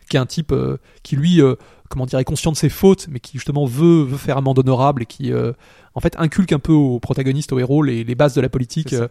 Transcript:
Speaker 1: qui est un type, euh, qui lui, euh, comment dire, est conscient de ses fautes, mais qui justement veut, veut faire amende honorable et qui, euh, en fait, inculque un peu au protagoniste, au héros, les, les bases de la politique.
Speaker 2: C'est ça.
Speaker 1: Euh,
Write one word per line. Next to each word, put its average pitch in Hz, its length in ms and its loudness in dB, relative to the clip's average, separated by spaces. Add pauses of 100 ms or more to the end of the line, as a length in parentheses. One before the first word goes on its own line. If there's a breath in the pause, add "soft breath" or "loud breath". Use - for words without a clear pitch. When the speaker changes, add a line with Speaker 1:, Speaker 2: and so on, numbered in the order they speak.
(100)
Speaker 1:
qui 151 80 2
est - 20 2
un - 60 -2
type, - 260 -6
euh, 131 240 -2 (260 soft breath)
qui - 140 -6
lui, 165 240 4
euh, 131 140 6 (340 soft breath)
comment 131 160 -6
dire, 131 140 -4
est 131 60 0
conscient 160 280 -2
de 147 40 -6
ses 151 120 0
fautes, - 420 2
mais 131 80 -10
qui - 200 -14
justement 143 260 -4
veut, 156 380 4
veut 139 160 -4
faire 131 180 -4
amende 135 220 0
honorable 131 460 2
et - 20 -10
qui, 127 260 -8
euh, 120 200 -2 (420 soft breath)
en - 60 -10
fait, 170 180 -2
inculque 165 340 0
un 151 60 2
peu 160 160 0
au 135 260 2
protagoniste, 135 540 -4
au 131 40 0
héros, 135 240 2
les, 117 220 -2
les 117 100 -6
bases 143 200 2
de 135 80 2
la - 80 -2
politique. 131 400 -4
Speaker 2:
C'est 135 80 -2
ça. 117 60 0
Speaker 1:
Euh, 117 60 -4